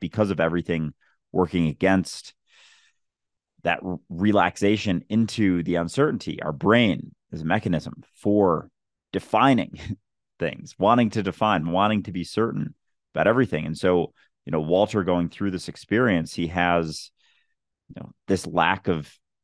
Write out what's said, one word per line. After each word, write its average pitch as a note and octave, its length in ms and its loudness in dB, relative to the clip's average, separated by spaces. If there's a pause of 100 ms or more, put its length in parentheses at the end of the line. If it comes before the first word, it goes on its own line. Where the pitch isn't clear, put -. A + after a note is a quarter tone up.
because G2+ 280 -2
of E2+ 120 -2
everything E2 520 -2 (380)
working F2 360 0
against F#2 640 -2 (1300)
that E2+ 180 -2
r-, F2+ 180 -6 (100)
relaxation G2 960 0
into G#2 560 0
the F2 120 -2
uncertainty. F2 640 -2
Our D#2 100 -4
brain G2 640 0 (160)
is D#2+ 120 -10
a - 20 -8
mechanism F2 580 -4 (120)
for G2+ 540 0 (440)
defining A2+ 640 0 (300)
<laughs> - 300 -20
things, - 400 -8
wanting A2+ 320 4
to A2+ 120 -2
define, F#2 460 0
wanting G2+ 340 2
to G#2 80 -12
be F2 120 -6
certain - 500 -4 (400)
about D#2 140 2
everything. G#2+ 380 2
And D#2 120 -6
so, F2+ 360 2 (320)
you C2+ 60 -12
know, D#2 100 0
Walter F#2 420 2
going F2 260 0
through G2+ 220 -4
this F2+ 160 -8
experience, G2+ 640 0
he E2+ 140 -4
has, E2+ 640 0 (800)
you - 120 -16
know, - 100 -18 (160)
this F#2 200 -2
lack F2 400 0
of, D#2+ 260 -4 (300)